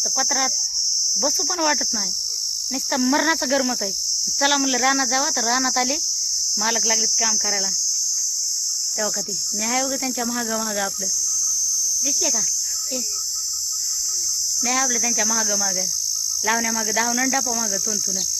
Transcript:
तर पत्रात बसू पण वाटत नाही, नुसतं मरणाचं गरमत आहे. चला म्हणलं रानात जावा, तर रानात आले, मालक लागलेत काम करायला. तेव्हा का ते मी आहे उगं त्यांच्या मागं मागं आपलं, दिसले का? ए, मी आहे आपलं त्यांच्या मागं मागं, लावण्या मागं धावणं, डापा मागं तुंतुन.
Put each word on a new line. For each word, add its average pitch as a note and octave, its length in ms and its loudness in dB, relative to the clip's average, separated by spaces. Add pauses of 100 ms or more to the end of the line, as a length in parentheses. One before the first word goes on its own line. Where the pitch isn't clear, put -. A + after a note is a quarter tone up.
तर - 40 -2
पत्रात C4+ 420 2 (680)
बसू D4+ 220 0
पण F4+ 180 0
वाटत D4+ 320 2
नाही, - 200 -2 (580)
नुसतं C4+ 260 -2
मरणाचं D4 540 2
गरमत B3+ 320 2
आहे. G3 100 -2 (460)
चला C#4+ 180 4
म्हणलं C4+ 220 0
रानात C4+ 280 2
जावा, C4 300 2
तर A#3+ 80 0
रानात B3+ 340 2
आले, B3+ 180 0 (640)
मालक A3 280 2
लागलेत A3 220 2 (100)
काम A3+ 180 2
करायला. G3+ 320 0 (1300)
तेव्हा G#3 140 0
का G#3 100 -2
ते G3+ 120 -6 (220)
मी G#3 80 -2
आहे A#3+ 200 0
उगं C4+ 140 -2
त्यांच्या B3+ 280 -2
मागं A3+ 400 -2
मागं G#3 160 -2
आपलं, G3 260 -2 (960)
दिसले - 280 2
का? - 100 2 (500)
ए, B3+ 100 -2 (1600)
मी A#3+ 80 2
आहे B3+ 80 2
आपलं B3+ 220 2
त्यांच्या A#3 240 2
मागं G#3 340 2
मागं, F#3 260 0 (600)
लावण्या A3+ 280 2
मागं A3 220 -2
धावणं, A#3+ 340 2
डापा B3+ 240 0
मागं A3 340 0
तुंतुन. G3+ 320 0 (220)